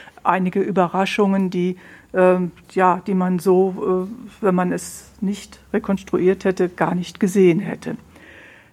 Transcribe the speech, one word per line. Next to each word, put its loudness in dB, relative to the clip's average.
einige 0
Überraschungen, 0
die, -2
ähm, 4
ja, 2
die 0
man 0
so, 0
äh, -12
wenn 4
man 0
es -10
nicht -8
rekonstruiert -2
hätte, 0
gar -2
nicht -8
gesehen 4
hätte. -8